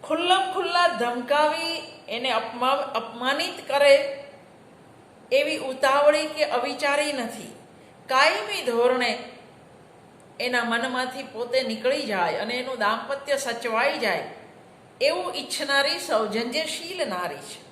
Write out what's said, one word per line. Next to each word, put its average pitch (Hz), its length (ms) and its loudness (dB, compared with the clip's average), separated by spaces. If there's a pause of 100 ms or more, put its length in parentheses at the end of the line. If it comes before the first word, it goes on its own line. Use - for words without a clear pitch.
ખુલ્લમ 370 500 0
ખુલ્લા 349 360 2
ધમકાવી 302 1040 0 (160)
એને 240 220 -4
અપમા-, 262 640 -2
અપમાનિત 247 720 -4
કરે 285 560 6 (1080)
એવી 294 260 2
ઉતાવળી 285 680 4
કે 302 180 0
અવિચારી 285 680 0
નથી. 226 440 -8 (520)
કાયમી 359 540 2
ધોરણે 247 560 2 (1200)
એના 247 240 0
મનમાંથી 254 580 -2
પોતે 247 400 -2
નીકળી 247 400 0
જાય 185 320 0
અને 220 200 -4
એનું 254 240 -4
દાંપત્ય 254 580 -2
સચવાઈ 240 600 -2
જાય 185 260 0 (760)
એવું 330 360 0
ઈચ્છનારી 277 600 -2
સૌજન્યશીલ 277 1080 -2
નારી 180 280 -6
છે. - 240 -16 (100)